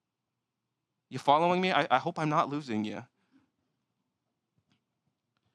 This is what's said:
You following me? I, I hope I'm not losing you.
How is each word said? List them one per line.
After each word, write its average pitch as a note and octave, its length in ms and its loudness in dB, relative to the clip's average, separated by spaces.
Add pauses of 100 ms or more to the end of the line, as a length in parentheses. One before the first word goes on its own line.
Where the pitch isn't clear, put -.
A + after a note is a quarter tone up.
(1080)
You C3 80 -12
following E3+ 440 2
me? F#3 100 0
I, C#3+ 180 2
I B2+ 80 4
hope E3 220 -4
I'm D#3 100 0
not D3+ 180 0
losing C3+ 380 -4
you. G#2 180 -10 (2500)